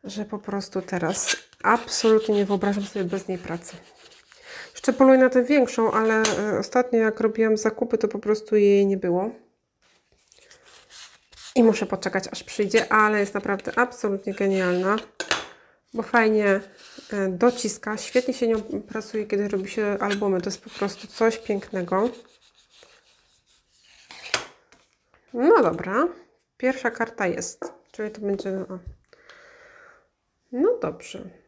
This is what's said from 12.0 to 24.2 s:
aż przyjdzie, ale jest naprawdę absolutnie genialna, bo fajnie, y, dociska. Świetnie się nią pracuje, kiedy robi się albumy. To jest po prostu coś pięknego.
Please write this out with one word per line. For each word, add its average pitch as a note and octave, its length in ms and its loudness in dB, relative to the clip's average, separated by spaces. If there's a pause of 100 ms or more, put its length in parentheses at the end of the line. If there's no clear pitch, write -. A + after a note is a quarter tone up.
aż - 120 -12
przyjdzie, G#3 500 0
ale G#3+ 260 4
jest G3+ 140 -2
naprawdę G3 420 -4
absolutnie G#3 580 -2
genialna, F#3+ 640 0 (960)
bo A3+ 100 -6
fajnie, G#3+ 560 4 (540)
y, G3 160 -2
dociska. G#3+ 680 0
Świetnie B3+ 360 -2
się A#3 140 -2
nią A3 140 0
pracuje, G#3+ 640 -8
kiedy G#3 220 -2
robi G3 220 -4
się G#3 300 -2
albumy. G3+ 420 0
To - 80 -4
jest - 140 -8
po - 60 -18
prostu - 380 -6
coś A3+ 300 0
pięknego. G3 720 -2 (3250)